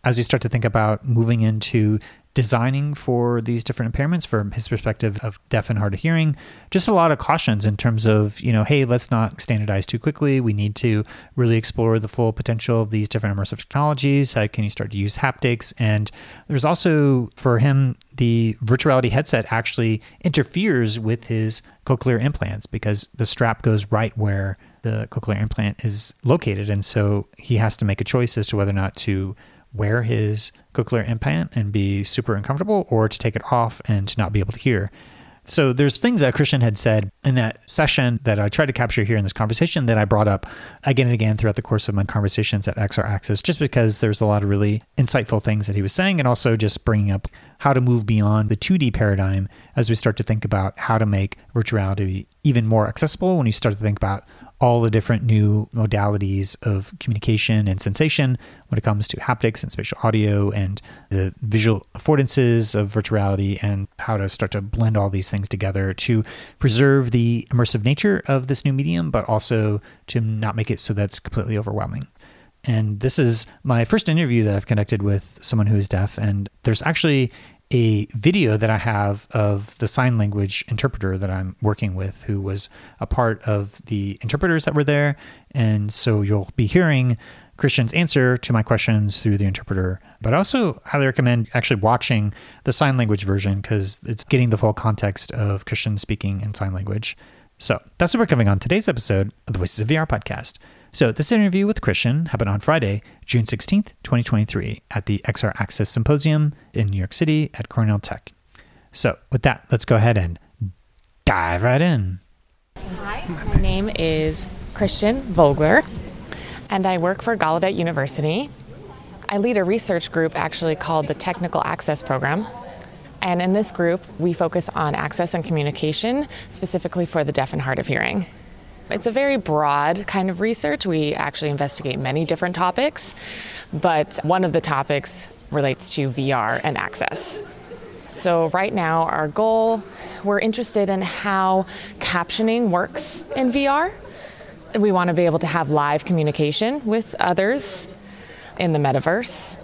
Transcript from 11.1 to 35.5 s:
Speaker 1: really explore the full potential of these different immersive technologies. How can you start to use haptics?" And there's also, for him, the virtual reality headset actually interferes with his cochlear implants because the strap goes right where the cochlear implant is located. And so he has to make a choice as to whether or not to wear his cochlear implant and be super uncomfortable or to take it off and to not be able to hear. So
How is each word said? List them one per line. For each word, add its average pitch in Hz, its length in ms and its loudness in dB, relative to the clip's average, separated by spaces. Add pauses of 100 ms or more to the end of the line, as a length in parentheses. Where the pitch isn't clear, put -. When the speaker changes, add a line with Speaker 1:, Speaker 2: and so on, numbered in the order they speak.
Speaker 1:
really 117 220 4
explore 113 400 2
the 107 100 -4
full 113 240 0
potential 113 480 0
of 107 80 0
these 107 180 0
different 101 300 -2
immersive 98 220 -4
technologies. 139 760 0
How 107 140 2
can 107 180 -4
you 104 60 -2
start 104 220 -8
to 101 60 -4
use 101 200 -2
haptics?" 123 600 -2
And 107 320 0 (380)
there's 139 160 0
also, 147 720 4
for 120 220 2
him, 135 380 4 (200)
the 113 460 2
virtual 117 260 2
reality 127 220 4
headset 120 420 0
actually 113 480 0 (220)
interferes 127 760 0
with 113 260 -2
his 110 360 -2 (240)
cochlear 123 340 2
implants 107 460 -4
because 104 500 -4
the 110 120 -2
strap 113 340 0
goes 107 320 0
right 110 240 -2
where 98 400 -2 (260)
the 110 280 -4
cochlear 107 280 -4
implant 104 460 -2
is 104 300 -4 (100)
located. 104 460 0
And 101 120 0
so 104 440 0 (100)
he - 200 -2
has 107 200 2
to - 80 -2
make 101 160 0
a 117 40 0
choice 123 340 0
as 104 80 -2
to 110 100 -2
whether 101 140 2
or 98 40 -2
not 98 220 -2
to 95 380 -2 (400)
wear 107 280 0
his 107 500 -2 (220)
cochlear 113 340 -2
implant 147 460 -2
and 104 180 -2
be 98 320 0
super 117 300 -2
uncomfortable 180 560 -2
or 110 180 4
to - 100 -4
take 113 160 -2
it - 160 -4
off 117 360 0
and 101 200 0
to - 120 -4
not 98 120 0
be 104 80 0
able 98 140 0
to - 60 -8
hear. 101 320 0 (540)
So 139 280 2